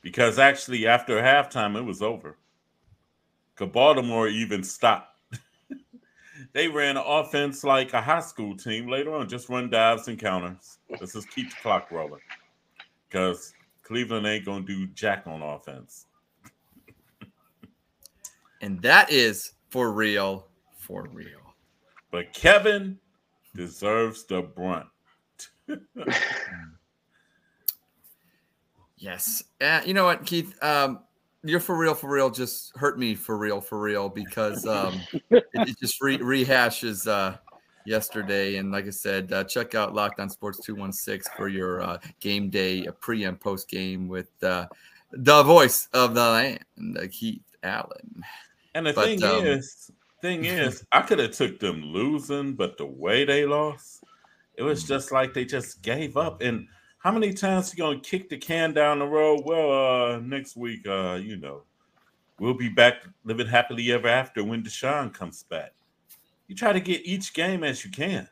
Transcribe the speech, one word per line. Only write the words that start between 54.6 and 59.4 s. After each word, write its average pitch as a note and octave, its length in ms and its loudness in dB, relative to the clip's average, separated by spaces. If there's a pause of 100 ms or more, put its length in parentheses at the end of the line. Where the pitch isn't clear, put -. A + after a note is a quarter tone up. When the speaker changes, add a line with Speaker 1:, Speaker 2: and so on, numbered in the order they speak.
Speaker 1:
was D3 220 -2
Speaker 2:
Mm. - 40 -10
Speaker 1:
just C3+ 220 -4
like C3 220 2
they B2+ 140 -4
just B2+ 340 -8
gave C3+ 380 -4
up. D#3+ 240 -2
And A#2 260 -4 (300)
how F#3 120 0
many G#3+ 220 0
times F#3+ 400 -2
you - 100 -12
gonna C#3+ 160 0
kick - 300 -6
the - 80 -10
can E3 380 -2
down D3 240 4
the C#3+ 80 0
road? D3+ 400 4